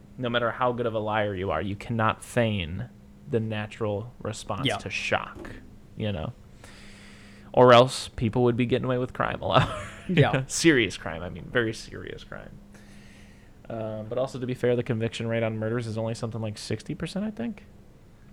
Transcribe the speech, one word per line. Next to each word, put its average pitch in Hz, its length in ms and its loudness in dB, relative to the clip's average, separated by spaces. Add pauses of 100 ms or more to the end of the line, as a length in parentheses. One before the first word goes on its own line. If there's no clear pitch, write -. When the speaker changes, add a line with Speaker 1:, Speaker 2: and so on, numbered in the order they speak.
(180)
Speaker 1:
no 127 120 -2
matter 117 220 2
how 123 200 2
good 120 140 -2
of 110 80 0
a 110 60 -2
liar 107 360 0
you 92 160 -2
are, 78 100 0
you 98 140 -4
cannot 110 480 0
feign 101 680 -2 (400)
the 117 100 0
natural 107 800 -4
response 104 460 -6
Speaker 2:
Yeah. 104 100 -2
Speaker 1:
to 98 120 -10
shock, - 600 -4 (460)
you 104 160 -2
know? 78 220 -6 (1200)
Or 123 200 10
else 127 360 8
people 120 340 0
would 120 140 4
be 123 80 2
getting 123 200 0
away 127 120 -2
with 127 160 -4
crime - 280 -2
a - 60 -4
lot. - 260 6
<laughs> - 340 -12
You 180 80 -2
Speaker 2:
Yeah. 127 160 8
Speaker 1:
know? 131 160 0
Serious 127 500 4
crime, 82 260 -8
I 90 60 -8
mean, - 220 -12
very 113 220 0
serious - 500 -12
crime. - 280 -14 (1200)
Um, 110 380 -6
but 120 120 -4
also, 131 200 -2
to 127 60 -4
be 123 80 -4
fair, 123 220 2
the 120 80 0
conviction 113 440 -2
rate 113 140 0
on 110 160 0
murders 113 300 -2
is 110 100 -6
only 113 160 -2
something 113 280 -6
like 104 180 -6
sixty - 340 -6
percent, 185 320 -6
I 214 60 -6
think. 226 340 -8 (680)